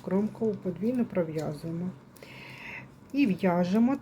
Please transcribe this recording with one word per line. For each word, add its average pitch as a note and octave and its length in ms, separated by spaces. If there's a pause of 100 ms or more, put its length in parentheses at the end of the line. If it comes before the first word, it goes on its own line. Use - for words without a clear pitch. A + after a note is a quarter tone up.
кромкову G#3 520
подвійну G#3 520
пров'язуємо. D#3+ 840 (1200)
І C#4 140
в'яжемо F#3+ 760